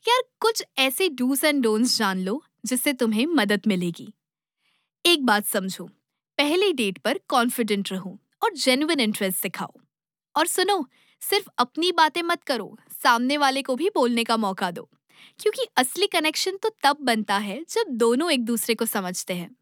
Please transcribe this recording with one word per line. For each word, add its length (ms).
यार, 140
कुछ 240
ऐसे 340
do's 320
and 220
don'ts 320
जान 220
लो 220
जिससे 280
तुम्हें 320
मदद 420
मिलेगी। 400
एक 200
बात 200
समझो, 400
पहले 360
date 240
पर 220
confident 640
रहो 280
और 100
genuine 460
interest 440
दिखाओ। 300
और 120
सुनो, 380
सिर्फ 260
अपनी 340
बातें 320
मत 200
करो, 340
सामने 340
वाले 240
को 140
भी 140
बोलने 340
का 140
मौका 340
दो, 180
क्योंकि 260
असली 300
connection 500
तो 120
तब 180
बनता 360
है 320
जब 200
दोनों 420
एक 140
दूसरे 300
को 100
समझते 480
हैं। 280